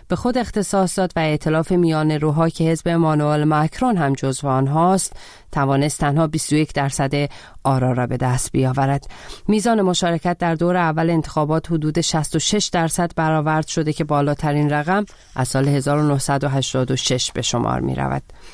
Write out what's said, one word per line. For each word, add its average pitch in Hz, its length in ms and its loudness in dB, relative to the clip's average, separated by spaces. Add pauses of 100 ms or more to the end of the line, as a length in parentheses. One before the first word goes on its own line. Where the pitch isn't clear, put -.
به 180 80 -2
خود 247 220 -2
اختصاص 196 600 0
داد 185 160 0
و - 40 0
ائتلاف 156 520 0
میانه 156 460 2
روها 156 320 2
که 165 140 -2
حزب 160 240 0
امانوئل 151 560 2
مکرون 160 540 2
هم 139 160 0
جزو 135 340 -4
آنهاست، 151 640 2 (380)
توانست 139 480 0
تنها 151 280 2
بیست 151 260 -2
و - 20 2
یک 151 180 0
درصد 143 560 -2 (340)
آرا 127 280 2
را 123 160 0
به 123 100 -4
دست 127 340 -2
بیاورد. 135 560 0 (400)
میزان 214 340 2
مشارکت 175 560 0
در 170 180 0
دور 175 220 0
اول 165 320 2
انتخابات 156 600 0
حدود 156 300 0
شصت 156 340 -2
و 160 40 2
شش - 340 0
درصد 165 420 0
برآورد 156 520 0
شده 156 260 -2
که 165 100 -2
بالاترین 147 680 0
رقم 165 360 0 (300)
از 127 120 -2
سال 135 200 0
هزار 143 300 2
و 151 100 2
نهصد 139 360 0
و 143 60 0
هشتاد 131 420 0
و 127 40 0
شش - 360 -2
به - 100 -6
شمار 120 380 -2
می‌رود. 131 440 -4 (300)